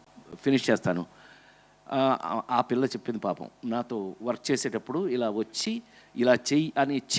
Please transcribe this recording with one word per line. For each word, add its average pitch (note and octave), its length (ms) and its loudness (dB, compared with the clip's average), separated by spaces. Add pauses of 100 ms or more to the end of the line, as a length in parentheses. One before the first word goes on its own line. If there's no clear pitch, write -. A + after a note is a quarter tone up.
(420)
ఫినిష్ C3+ 280 2
చేస్తాను. F2+ 360 2 (840)
ఆ, C3+ 300 2
ఆ, A2+ 360 -2
ఆ B2 40 4
పిల్ల B2+ 240 2
చెప్పింది A2+ 340 -4
పాపం, F#2 300 -4 (160)
నాతో A#2 560 -4
వర్క్ A#2 300 -4
చేసేటప్పుడు B2+ 560 -2
ఇలా B2 220 0
వచ్చి D#3 520 -4 (340)
ఇలా B2 180 6
చెయ్యి D3 440 2
అని C#3 240 0 (180)